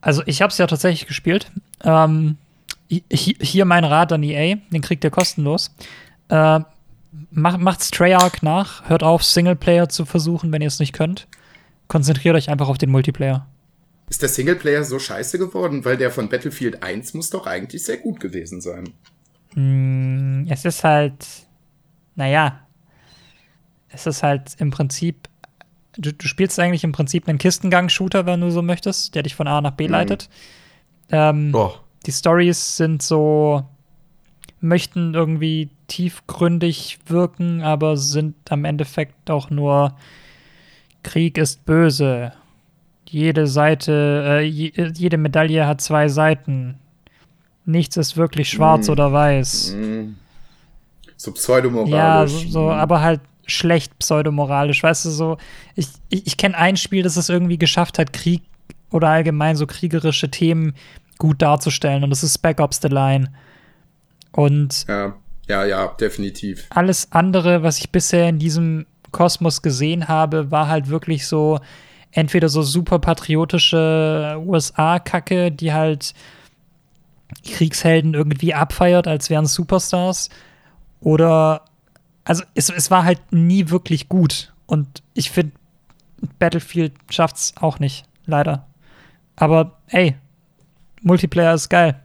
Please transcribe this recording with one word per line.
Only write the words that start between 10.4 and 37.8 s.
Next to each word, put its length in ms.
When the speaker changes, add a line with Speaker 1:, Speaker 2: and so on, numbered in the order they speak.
Speaker 1:
wenn 100
ihr's 180
nicht 120
könnt. 340
Konzentriert 480
euch 140
einfach 180
auf 100
den 120
Multiplayer. 560
Speaker 2:
Ist 140
der 60
Singleplayer 560
so 140
scheiße 400
geworden? 460
Weil 120
der 160
von 160
Battlefield 540
eins 320
muss 160
doch 160
eigentlich 380
sehr 120
gut 240
gewesen 400
sein. 300
Speaker 1:
Mm, 920
es 160
ist 200
halt, 420
naja, 460
es 180
ist 160
halt 360
im 120
Prinzip, 580
du, 160
du 160
spielst 320
eigentlich 240
im 80
Prinzip 360
einen 100
Kistengang-Shooter, 880
wenn 160
du 100
so 100
möchtest, 540
der 80
dich 100
von 140
A 120
nach 120
B 140
Speaker 2:
Mhm. 60
Speaker 1:
leitet. 360
Ähm, 400
Speaker 3:
Boah. 320
Speaker 1:
die 80
Storys 640
sind 260
so, 640
möchten 540
irgendwie 560
tiefgründig 1160
wirken, 560
aber 340